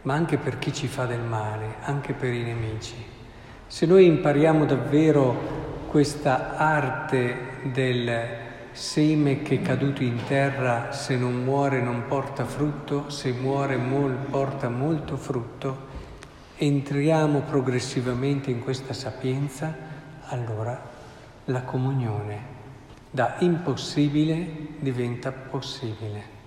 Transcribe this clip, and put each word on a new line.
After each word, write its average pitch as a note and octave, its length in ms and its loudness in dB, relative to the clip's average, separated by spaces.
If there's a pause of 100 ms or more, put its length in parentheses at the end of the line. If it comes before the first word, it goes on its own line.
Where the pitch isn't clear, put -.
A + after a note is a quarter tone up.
ma C#3 100 0
anche D3+ 240 2
per C3 220 -2
chi C#3+ 140 -2
ci - 140 -4
fa B2+ 180 -2
del A#2+ 160 -2
male, A2 600 -4
anche C#3 320 -2
per B2+ 200 -2
i A#2+ 100 -2
nemici. A2+ 520 -4 (720)
Se - 180 -2
noi F#3 200 10
impariamo D#3 600 6
davvero C3+ 1200 2
questa - 720 2
arte C3+ 1000 0 (120)
del B2 480 0 (520)
seme D3+ 720 2
che C3 200 2
caduto C3 420 0
in A#2+ 220 0
terra, B2+ 680 0
se - 240 -4
non B2 280 0
muore C3+ 380 2
non A#2+ 260 -2
porta C3+ 380 -2
frutto, C#3+ 640 -2
se - 220 -4
muore C3+ 460 0
mol-, C3 520 0
porta C3+ 400 -2
molto D3 460 -2
frutto, C3 720 -6 (720)
entriamo D3 840 4
progressivamente B2+ 1080 0
in A#2 100 -2
questa B2+ 320 -4
sapienza, C#3 800 -4 (540)
allora A#2 520 -4 (680)
la B2+ 160 0
comunione A#2 1000 -2 (500)
da A#2+ 300 0
impossibile D#3 1080 2 (320)
diventa B2 520 -2
possibile. G#2+ 1160 -8